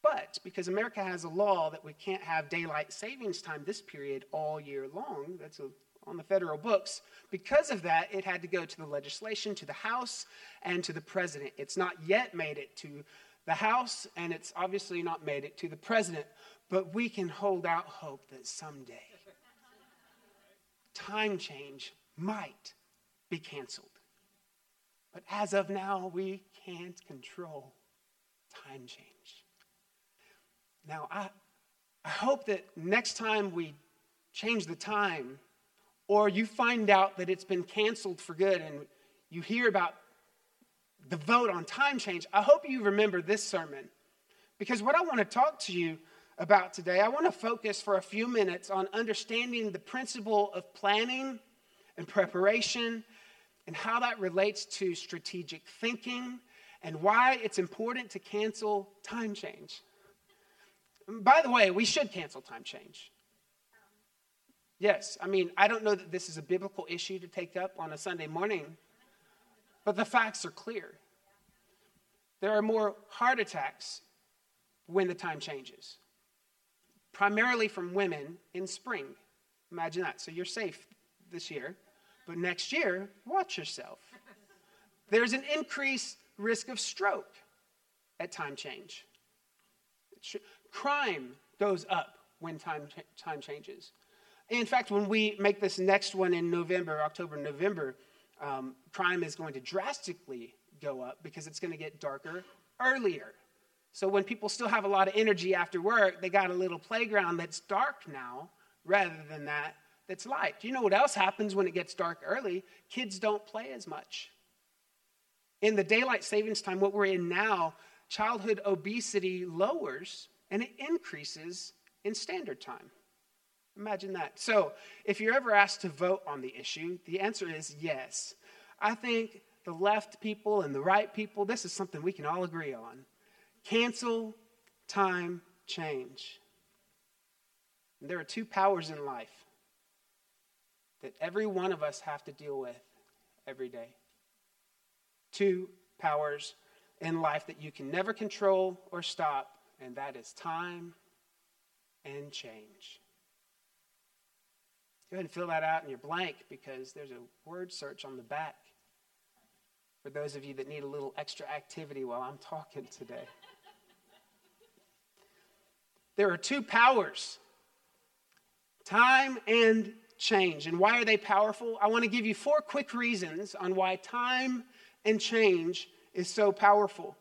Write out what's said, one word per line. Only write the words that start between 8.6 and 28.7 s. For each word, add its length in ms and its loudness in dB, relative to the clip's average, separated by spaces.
to 120 -14
the 100 -10
legislation, 680 -6
to 100 -14
the 60 -10
House, 540 -4
and 220 0
to 80 -6
the 80 -6
president. 560 -4
It's 200 -8
not 180 0
yet 300 2
made 200 -4
it 200 -14
to 260 -16
the 80 2
House, 520 0
and 160 -4
it's 220 -8
obviously 480 -2
not 240 -4
made 160 -2
it 160 -14
to 100 -6
the 80 -10
president, 500 0
but 240 0
we 140 -2
can 200 -4
hold 380 -2
out 200 0
hope 440 -14
that 160 -18
someday 560 -14
time 420 -2
change 580 -12
might 580 -8
be 120 -8
canceled. 480 -16
But 200 -18
as 200 -2
of 160 2
now, 460 -4
we 300 -6
can't 440 -14
control 680 -16
time 180 -18